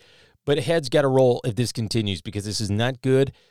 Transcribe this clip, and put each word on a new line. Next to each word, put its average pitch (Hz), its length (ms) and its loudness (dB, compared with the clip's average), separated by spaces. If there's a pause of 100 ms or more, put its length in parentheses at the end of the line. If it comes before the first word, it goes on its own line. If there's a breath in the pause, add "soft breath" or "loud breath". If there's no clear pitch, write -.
(460 soft breath)
But 143 140 0
heads 147 280 0
gotta 143 200 2
roll 131 360 4
if 117 120 -2
this 120 160 -2
continues 107 500 -4
because 98 240 -8
this 104 140 -6
is 101 100 -2
not 117 320 -2
good. 131 300 2 (180 soft breath)